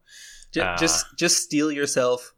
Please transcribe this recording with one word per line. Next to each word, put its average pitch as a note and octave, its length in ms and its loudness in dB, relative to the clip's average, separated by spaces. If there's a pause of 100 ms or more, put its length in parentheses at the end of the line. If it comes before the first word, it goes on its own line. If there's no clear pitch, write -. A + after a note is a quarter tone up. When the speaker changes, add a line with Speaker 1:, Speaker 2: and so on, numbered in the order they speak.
(520)
Speaker 1:
Ju-, - 120 -2
Speaker 2:
Uh, F2+ 120 -2
Speaker 1:
just, D#3 300 0 (100)
just F3 220 2
steel D3+ 340 0
yourself B2+ 680 0